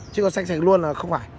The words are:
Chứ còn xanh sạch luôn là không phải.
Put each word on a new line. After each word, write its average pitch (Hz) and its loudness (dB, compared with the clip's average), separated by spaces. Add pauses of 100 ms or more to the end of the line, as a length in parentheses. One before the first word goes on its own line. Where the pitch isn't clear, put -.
(120)
Chứ 208 -2
còn 196 2
xanh 190 -4
sạch 175 -2
luôn 180 4
là 151 -2
không 175 -6
phải. 131 -4 (120)